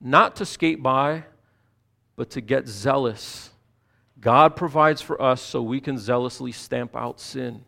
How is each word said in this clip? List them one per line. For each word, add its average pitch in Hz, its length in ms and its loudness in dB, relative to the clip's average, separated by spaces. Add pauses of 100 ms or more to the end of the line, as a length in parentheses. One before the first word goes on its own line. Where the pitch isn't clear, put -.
not 160 360 4
to 202 80 -6
skate 165 360 -2
by, 139 440 0 (920)
but 120 160 -8
to 131 100 -8
get 127 260 -2
zealous." 117 840 -4 (680)
God 147 360 6
provides 156 460 2
for - 200 -6
us 131 180 2
so - 220 -6
we 120 180 -4
can 135 200 -6
zealously 123 520 -4
stamp 123 440 -8
out 120 240 -8
sin, 120 480 -10